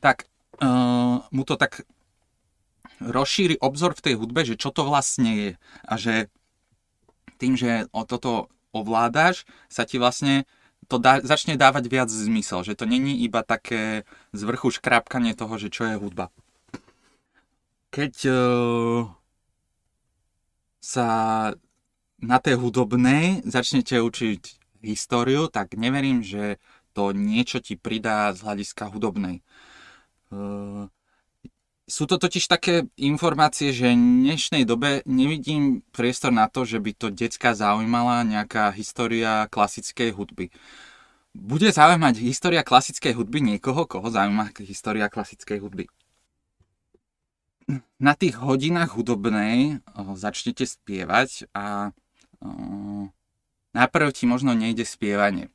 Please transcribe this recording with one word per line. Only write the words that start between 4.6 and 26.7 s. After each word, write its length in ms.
to 120
vlastne 440
je. 200
A 80
že 200
tým, 200
že 320
o 160
toto 440
ovládaš, 720
sa 160
ti 160
vlastne 480
to 80
dá, 220
začne 340
dávať 320
viac 240
zmysel, 540
že 100
to 80
není 400
iba 160
také 640
z 80
vrchu 320
škrápkanie 560
toho, 240
že 160
čo 160
je 80
hudba. 320
Keď, 260
e, 80
sa 260
na 240
tej 160
hudobnej 880
začnete 560
učiť 380
históriu, 640
tak 320
neverím, 400
že 400